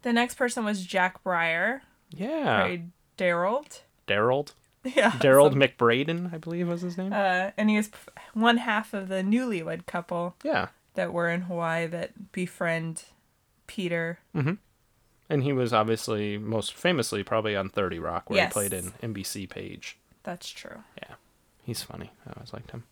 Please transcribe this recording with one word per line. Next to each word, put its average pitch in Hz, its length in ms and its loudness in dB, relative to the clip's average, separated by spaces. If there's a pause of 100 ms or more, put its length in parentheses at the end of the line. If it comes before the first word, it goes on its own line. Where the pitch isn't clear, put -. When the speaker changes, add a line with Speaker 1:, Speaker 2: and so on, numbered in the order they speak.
Speaker 1:
The 240 120 -2
next 240 220 2
person 240 300 0
was 202 200 -2
Jack 185 380 0
Breyer. 180 580 0 (280)
Speaker 2:
Yeah. 196 540 0
Speaker 1:
Played 175 280 -4 (260)
Darold. 185 640 -2 (260)
Speaker 2:
Darold. 143 460 2 (300)
Speaker 1:
<laughs> 254 120 -4
Yeah, 233 160 6
Speaker 2:
Daryl 139 400 10
Speaker 1:
some 135 100 2
Speaker 2:
McBraden, 143 720 2
I 165 40 -10
believe 170 300 -4
was 170 140 -2
his 175 160 -6
name. 190 160 -4
Speaker 1:
Uh, 190 440 2
and 214 120 4
he 214 80 4
was 214 100 0
p-, - 100 -20 (360)
one 233 240 4
half 226 360 -2
of 196 140 -6
the 190 160 -2
newlywed 190 600 0
couple 175 580 -6
Speaker 2:
Yeah. 285 240 0 (280)
Speaker 1:
that 175 180 -2
were 170 160 0
in 170 140 -2
Hawaii 170 440 -2
that 170 460 -10
befriend 165 680 -4 (640)
Peter. 170 520 -4 (160)
Speaker 2:
Mm-hmm. 156 180 0 (760)
And 143 140 2
he 143 100 0
was 123 200 2
obviously, 107 640 0
most 107 360 -4
famously, 120 500 0
probably 107 320 0
on 98 140 -2
thirty 90 280 -2
Rock, 82 320 -4
where 208 80 2
Speaker 1:
Yes. 180 140 2
Speaker 2:
he - 20 -10
played 98 200 -2
an 90 280 -6
N 113 120 -6
B 98 100 -8
C 95 240 -8
page. - 500 -12 (260)
Speaker 1:
That's - 260 -10
true. - 340 -16 (180)
Speaker 2:
Yeah. - 140 -18 (480)
He's 117 180 -6
funny. - 300 -12 (160)
I - 80 -16
always - 180 -16
liked 113 180 -14
him. 117 200 -14